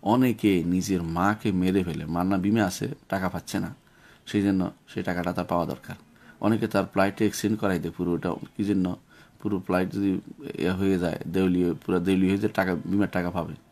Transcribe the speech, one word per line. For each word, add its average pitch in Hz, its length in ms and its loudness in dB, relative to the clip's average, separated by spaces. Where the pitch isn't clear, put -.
অনেকে 110 600 4
নিজের 90 400 0
মাকে 95 480 0
মেরে 92 320 2
ফেলে, 76 220 -6
মার 85 200 -2
না 95 120 2
বিমা 104 260 2
আছে, 95 320 -4
টাকা 95 200 -2
পাচ্ছে 95 300 -6
না, 92 160 -6
সেই 104 160 0
জন্য 95 300 2
সেই - 160 -6
টাকাটা 87 300 -2
তার 90 120 -4
পাওয়া 87 200 0
দরকার। - 300 -10
অনেকে 110 280 2
তার 98 180 2
ফ্লাইটে 98 400 0
এক্সচেঞ্জ 104 340 0
করাই 95 200 0
দেয় 82 180 -6
পুরোটা, 87 320 -2
কী 101 60 -2
জন্য? 98 320 0
পুরো 101 200 -4
ফ্লাইট 92 320 0
যদি 101 280 0
ইয়ে 87 120 0
হয়ে 95 280 2
যায়, 87 280 -2
দেউলিয়া, 90 460 2
পুরো 90 140 2
দেউলিয়া 95 320 4
হয়ে 98 100 0
যায়, 104 120 -2
টাকা, 92 220 0
বীমার 92 360 0
টাকা 87 200 -2
পাবে। 80 220 -6